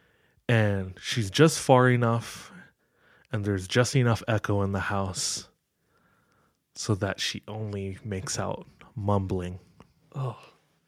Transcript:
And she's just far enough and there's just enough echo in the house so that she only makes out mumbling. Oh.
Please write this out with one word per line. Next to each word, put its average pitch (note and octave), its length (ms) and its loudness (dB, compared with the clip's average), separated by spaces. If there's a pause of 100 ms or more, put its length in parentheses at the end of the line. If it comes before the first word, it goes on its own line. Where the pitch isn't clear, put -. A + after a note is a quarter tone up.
(480)
And G2+ 540 2
she's G#2 300 -4
just D#3 280 4
far B2+ 300 6
enough A#2 640 0 (800)
and G#2 120 -4
there's F#2+ 240 -2
just B2 280 2
enough A#2+ 320 2
echo G#2 340 0
in G2 120 -2
the G2 60 -2
house - 680 -4 (1300)
so - 200 -2
that F#2+ 240 -4
she - 280 -6
only G2+ 560 -8
makes G2 360 -6
out G2 260 -6 (300)
mumbling. F#2+ 640 -2 (560)
Oh. C3 240 -8 (480)